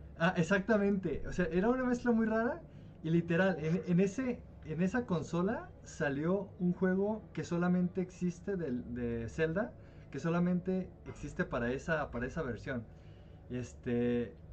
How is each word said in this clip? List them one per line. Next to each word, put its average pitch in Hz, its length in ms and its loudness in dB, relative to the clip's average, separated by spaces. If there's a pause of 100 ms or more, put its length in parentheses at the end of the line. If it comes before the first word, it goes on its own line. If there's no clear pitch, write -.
(180)
ah, 170 180 4
exactamente. 196 920 4
O 135 40 -4
sea, 180 140 2
era 185 220 4
una 254 160 4
mezcla 247 260 2
muy 220 160 4
rara 226 340 2 (440)
y 160 60 0
literal, 170 540 4
en, 165 220 2
en 180 140 6
ese, 247 400 2 (240)
en 156 180 -2
esa 240 240 2
consola 180 640 0 (140)
salió 160 640 0 (100)
un 175 140 2
juego 190 500 2 (100)
que 156 120 -4
solamente 180 560 2
existe 180 560 -4
del, 123 380 -4
de 117 340 -2
Zelda, 160 440 0 (380)
que 139 80 -6
solamente 175 720 2 (180)
existe - 380 -6
para - 280 0
esa, 139 380 -2
para 123 160 -4
esa - 160 -4
versión. 117 420 -6 (680)
Este, 120 840 -2 (180)